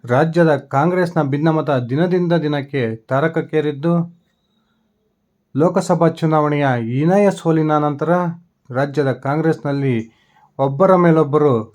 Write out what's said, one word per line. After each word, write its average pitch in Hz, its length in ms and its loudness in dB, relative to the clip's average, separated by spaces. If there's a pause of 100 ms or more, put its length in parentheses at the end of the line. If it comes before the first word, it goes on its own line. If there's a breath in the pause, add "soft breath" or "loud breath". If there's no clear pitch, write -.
ರಾಜ್ಯದ 156 520 2
ಕಾಂಗ್ರೆಸ್ನ 165 680 0
ಭಿನ್ನಮತ 151 480 0
ದಿನದಿಂದ 165 640 -2
ದಿನಕ್ಕೆ 143 640 -2
ತಾರಕಕ್ಕೇರಿದ್ದು, 156 1300 -4 (1300)
ಲೋಕಸಭಾ 175 520 2
ಚುನಾವಣೆಯ 151 580 0
ಹೀನಾಯ 139 640 0
ಸೋಲಿನ 156 480 0
ನಂತರ 147 320 -2 (600)
ರಾಜ್ಯದ 135 420 -2
ಕಾಂಗ್ರೆಸ್ನಲ್ಲಿ 139 1000 -2 (480 soft breath)
ಒಬ್ಬರ 143 380 2
ಮೇಲೊಬ್ಬರು 147 800 2